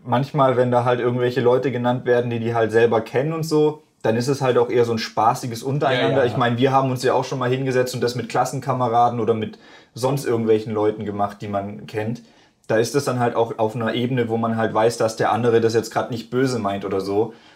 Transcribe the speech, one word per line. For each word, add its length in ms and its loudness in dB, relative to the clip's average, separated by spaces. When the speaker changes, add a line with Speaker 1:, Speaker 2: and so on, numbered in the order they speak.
Speaker 1:
manchmal, 540 2
wenn 120 2
da 140 2
halt 160 0
irgendwelche 400 0
Leute 320 2
genannt 320 -2
werden, 260 2
die 100 -4
die 140 -2
halt 160 0
selber 300 4
kennen 320 -2
und 120 -4
so, 380 2
dann 140 0
ist 120 -2
es 140 0
halt 160 2
auch 120 2
eher 140 4
so 80 0
ein 60 -2
spaßiges 640 -2
Untereinander. 480 0
Speaker 2:
Ja, 80 2
ja. 60 4
Speaker 1:
Ich 120 0
mein, 220 0
wir 120 4
haben 200 2
uns 120 -4
ja 120 2
auch 100 0
schon 140 -6
mal 120 -2
hingesetzt 440 0
und 80 -6
das 120 0
mit 140 -6
Klassenkameraden 920 0
oder 140 2
mit 240 -6
sonst 320 -2
irgendwelchen 480 0
Leuten 300 0
gemacht, 360 -4
die 80 -10
man 380 -6
kennt. 360 -6
Da 80 2
ist 180 0
das 100 0
dann 140 -2
halt 160 0
auch 240 -2
auf 160 0
einer 200 -2
Ebene, 340 0
wo 80 -2
man 200 -2
halt 180 0
weiß, 240 2
dass 180 0
der 160 2
andere 280 2
das 140 2
jetzt 160 0
grad 200 -4
nicht 200 -10
böse 280 0
meint 260 -4
oder 160 -4
so. 320 -2